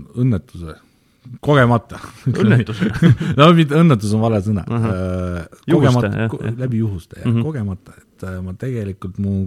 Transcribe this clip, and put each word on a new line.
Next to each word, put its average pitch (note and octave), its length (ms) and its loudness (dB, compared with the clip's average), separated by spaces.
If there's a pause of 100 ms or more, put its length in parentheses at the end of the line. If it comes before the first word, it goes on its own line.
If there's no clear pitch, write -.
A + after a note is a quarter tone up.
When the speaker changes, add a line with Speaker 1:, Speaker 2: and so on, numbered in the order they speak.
(140)
Speaker 1:
õnnetuse. F2+ 640 -4 (680)
Kogemata. A#2+ 560 2 (280)
Speaker 2:
Õnnetuse? C3 640 0 (240)
Speaker 1:
<laughs> D#3+ 280 0
No D#3 120 8
mitte D#3+ 240 4
õnnetus A#2+ 380 4
on A2 100 0
vale A2+ 160 2
sõna. G2 240 -2
Speaker 2:
Ahah. A2+ 280 -2
Speaker 1:
Äh, F2+ 560 -4 (140)
Speaker 2:
Juhuste, D3+ 120 -2
Speaker 1:
kogemata, B2 380 4
Speaker 2:
jah, A2 180 -2
Speaker 1:
ko-, - 100 -10
Speaker 2:
jah. A2+ 160 -6
Speaker 1:
läbi B2 240 -4
juhuste, G2+ 400 -6
jah, - 80 -4
Speaker 2:
Mhm. A#2 160 2
Speaker 1:
kogemata. A2 540 -8
Et, - 260 -20
äh, F#2 160 -10
ma F#2 140 -8
tegelikult, G2+ 680 -8
mu G2 140 -2 (140)